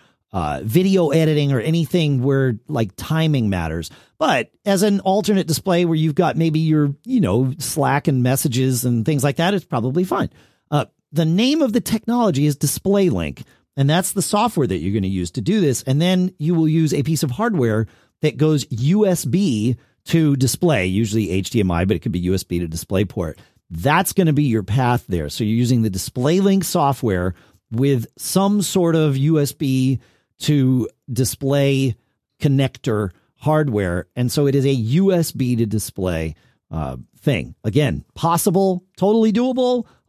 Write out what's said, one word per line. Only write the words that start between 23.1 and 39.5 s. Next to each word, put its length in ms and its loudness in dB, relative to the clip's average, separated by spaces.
That's 420 0
gonna 220 2
be 100 2
your 200 0
path 440 0
there. 220 -2
So 140 -4
you're 120 2
using 260 2
the 80 0
DisplayLink 760 0
software 680 0
with 380 0
some 420 0
sort 360 0
of 200 2
U 220 2
S 140 0
B 480 0
to 480 2
display 840 0
connector 720 0
hardware. 800 0
And 160 -2
so 160 0
it 80 2
is 100 2
a 80 2
U 400 2
S 200 0
B 240 -2
to 100 0
display, 680 -4
uh, 260 -6
thing. 360 -4
Again, 400 -2
possible, 680 0
totally 360 2
doable, 540 0